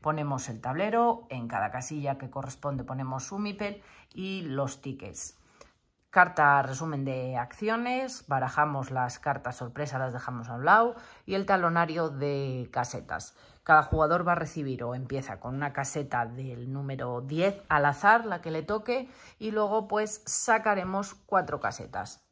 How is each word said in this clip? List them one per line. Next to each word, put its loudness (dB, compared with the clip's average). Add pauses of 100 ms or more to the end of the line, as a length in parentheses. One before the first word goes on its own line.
Ponemos -2
el -10
tablero, 2
en -8
cada -2
casilla -4
que -10
corresponde -6
ponemos -6
un -6
meeple -6 (320)
y -6
los -4
tickets. -12 (720)
Carta 8
resumen -2
de -2
acciones, -4
barajamos 0
las -2
cartas -4
sorpresa, -6
las -2
dejamos -8
a -8
un -4
lado, 8 (300)
y -4
el 0
talonario 2
de -4
casetas. -6 (280)
Cada 10
jugador 4
va 4
a 4
recibir -4
o -4
empieza -6
con -6
una -4
caseta -2
del -8
número -4
diez 0
al 4
azar, 6
la -4
que -6
le -2
toque, -4 (300)
y -4
luego, 0
pues, -2
sacaremos 0
cuatro 0
casetas. -6